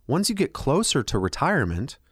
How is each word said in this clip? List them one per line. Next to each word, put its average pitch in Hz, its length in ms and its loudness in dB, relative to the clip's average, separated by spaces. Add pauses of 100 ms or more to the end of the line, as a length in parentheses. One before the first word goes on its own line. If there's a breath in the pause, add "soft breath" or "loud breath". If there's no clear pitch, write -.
Once 175 200 2
you 226 80 -2
get 196 160 0
closer 151 520 0
to - 140 -2
retirement, 98 800 0 (140)